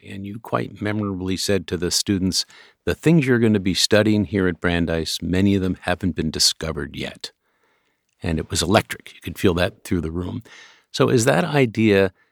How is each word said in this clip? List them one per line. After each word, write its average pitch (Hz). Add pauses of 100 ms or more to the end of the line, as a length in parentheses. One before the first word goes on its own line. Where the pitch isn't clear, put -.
and 98
you 101
quite 120
memorably 98
said 95
to 95
the 85
students, 95 (380)
"The 85
things 156
you're 123
gonna 107
be 92
studying 104
here 92
at 87
Brandeis, 85
many 92
of 92
them 92
haven't 90
been 80
discovered 73
yet." - (880)
And 82
it -
was 87
electric. -
You -
could 85
feel 139
that 87
through 90
the 78
room. 90 (480)
So 131
is 117
that 156
idea 110 (200)